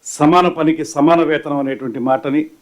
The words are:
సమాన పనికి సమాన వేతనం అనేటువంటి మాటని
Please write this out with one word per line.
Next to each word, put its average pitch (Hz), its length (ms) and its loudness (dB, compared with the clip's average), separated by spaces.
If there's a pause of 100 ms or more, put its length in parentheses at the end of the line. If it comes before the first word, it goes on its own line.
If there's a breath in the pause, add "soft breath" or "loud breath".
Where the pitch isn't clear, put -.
(180)
సమాన 175 300 4 (100)
పనికి 160 260 0 (100)
సమాన 165 280 4 (100)
వేతనం 143 320 -4
అనేటువంటి 131 360 -6 (100)
మాటని 139 340 0 (180)